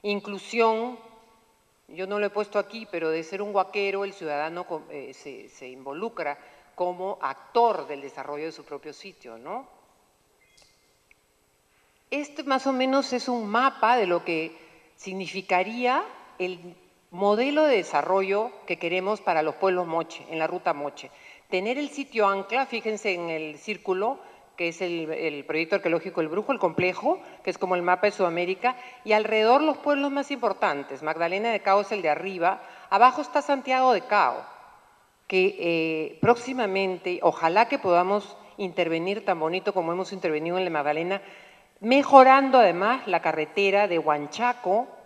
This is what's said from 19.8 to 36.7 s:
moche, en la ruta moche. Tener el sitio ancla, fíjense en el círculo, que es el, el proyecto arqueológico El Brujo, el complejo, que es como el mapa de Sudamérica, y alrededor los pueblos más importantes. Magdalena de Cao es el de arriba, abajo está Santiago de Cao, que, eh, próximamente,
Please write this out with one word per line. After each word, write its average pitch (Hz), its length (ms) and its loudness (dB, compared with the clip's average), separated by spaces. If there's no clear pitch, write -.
moche, 165 460 -6
en 160 80 -6
la 160 80 0
ruta 175 260 -4
moche. 143 380 -8
Tener 208 260 -2
el 294 120 -6
sitio 226 380 -2
ancla, 196 380 0
fíjense 214 480 -4
en 170 160 -6
el 156 300 -8
círculo, 202 580 -4
que 170 140 -2
es 170 120 -8
el, 170 300 -4
el 147 340 -4
proyecto 160 300 -2
arqueológico 175 440 -2
El 156 100 -2
Brujo, 208 220 -4
el 254 60 0
complejo, 180 640 0
que 190 80 -4
es - 80 -8
como 185 160 0
el 175 80 -2
mapa 180 240 2
de 202 40 4
Sudamérica, 185 640 0
y 214 80 2
alrededor 220 480 4
los 311 160 2
pueblos 285 320 0
más 277 220 -4
importantes. 156 720 -2
Magdalena 170 480 -2
de 208 80 -2
Cao 202 220 4
es 202 100 -6
el 202 100 -4
de 160 80 2
arriba, 180 540 -2
abajo 254 320 6
está 285 220 -2
Santiago 262 500 2
de 185 80 2
Cao, 175 420 2
que, 190 320 2
eh, 160 640 -2
próximamente, 196 1000 0